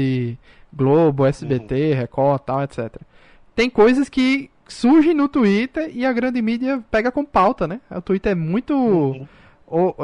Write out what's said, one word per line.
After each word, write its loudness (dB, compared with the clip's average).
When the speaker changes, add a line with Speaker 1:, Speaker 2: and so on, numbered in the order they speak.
Speaker 1:
Globo, 2
S -2
B -2
T, -10
Speaker 2:
Uhum. 0
Speaker 1:
Record, -2
tal, -4
et -8
cetera. -12
Tem 0
coisas 4
que -2
surgem 4
no 2
Twitter 0
e -6
a 0
grande -2
mídia -4
pega 0
como -4
pauta, 0
né? -8
O -10
Twitter -2
é -2
muito -4
Speaker 2:
Uhum. 0
Speaker 1:
o, 0